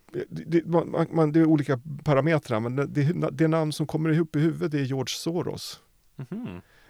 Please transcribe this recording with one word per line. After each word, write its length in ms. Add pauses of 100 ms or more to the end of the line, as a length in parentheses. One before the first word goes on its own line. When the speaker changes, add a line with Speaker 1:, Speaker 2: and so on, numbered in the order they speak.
(120)
Speaker 1:
det, 180
det, 360
man, 260
man, 200
man, 200
det 80
är 60
olika 340 (240)
parametrar, 560
men 160
det, 100
det, 460
det 160
namn 260
som 140
kommer 220
ihop 260
i 40
huvudet 340
är 100
George 320
Soros. 680 (340)
Speaker 2:
Mhm. 460 (280)